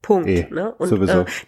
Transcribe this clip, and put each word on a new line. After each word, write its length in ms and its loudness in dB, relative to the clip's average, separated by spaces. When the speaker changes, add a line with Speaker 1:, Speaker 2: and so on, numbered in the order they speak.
Speaker 1:
Punkt, 240 2
Speaker 2:
Eh, 220 2
Speaker 1:
ne? 280 -6
Und, 100 -2
Speaker 2:
sowieso. 320 2
Speaker 1:
äh, 40 2